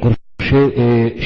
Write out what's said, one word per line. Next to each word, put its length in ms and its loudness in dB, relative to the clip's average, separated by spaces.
qorshe-, 720 0
ee, 500 0